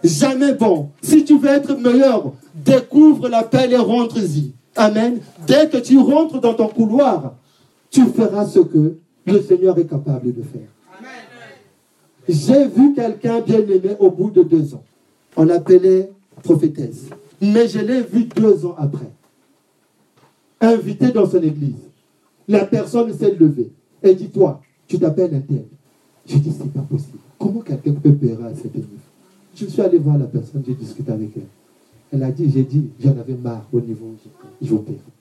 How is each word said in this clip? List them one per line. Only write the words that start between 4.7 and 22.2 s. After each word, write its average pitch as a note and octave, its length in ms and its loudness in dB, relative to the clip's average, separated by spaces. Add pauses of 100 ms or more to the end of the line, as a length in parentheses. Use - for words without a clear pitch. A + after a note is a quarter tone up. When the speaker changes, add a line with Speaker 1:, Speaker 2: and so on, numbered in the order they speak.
Speaker 1:
Amen. A3 420 0 (260)
Dès D4+ 220 4
que C#4+ 100 -2
tu B3 200 4
rentres C#4+ 420 2
dans A#3 140 0
ton A3 140 0
couloir, G#3+ 680 0 (560)
tu B3+ 160 4
feras G3+ 400 -2
ce G3 140 2
que D#3+ 380 2 (280)
le F#3+ 160 2
Seigneur F3+ 380 2
est E3 60 0
capable B2 500 -6
de A2+ 60 -12
faire. G#2+ 260 -16 (320)
Speaker 2:
Amen. B3+ 100 -20 (1160)
Speaker 1:
J'ai A#3 400 2
vu C#4 260 4
quelqu'un A#3 460 -4
bien A3 200 0
aimé G3 380 0
au F#3+ 140 4
bout F#3 180 -4
de F#3 140 4
deux D3+ 320 0
ans. - 80 -20 (520)
On D#3+ 100 4
l'appelait F#3 680 4 (320)
prophétesse. D3 640 -2 (360)
Mais G#3+ 260 2
je A3 120 -6
l'ai A#3+ 220 -2
vu G#3+ 240 -2
deux G3 400 0
ans E3+ 120 -8
après. C#3 320 -8 (1500)
Invité A3+ 520 0
dans G3+ 160 2
son F3+ 140 0
église. D3 340 -4 (720)